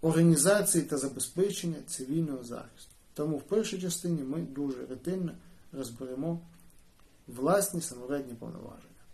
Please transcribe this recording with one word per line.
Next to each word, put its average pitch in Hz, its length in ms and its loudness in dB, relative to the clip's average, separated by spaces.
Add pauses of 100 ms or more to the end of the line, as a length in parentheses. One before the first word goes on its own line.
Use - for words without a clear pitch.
організації 165 840 6
та 143 140 -2
забезпечення 160 760 -2 (100)
цивільного 135 580 -2
захисту. - 480 -14 (220)
Тому 151 220 -2
в 135 60 -6
першій 208 380 0
частині 170 420 -2
ми 139 180 -4
дуже 131 460 -6
ретельно 160 460 -4 (400)
розберемо 135 680 -6 (880)
власні 165 520 2
самоврядні 127 540 -6
повноваження. - 800 -14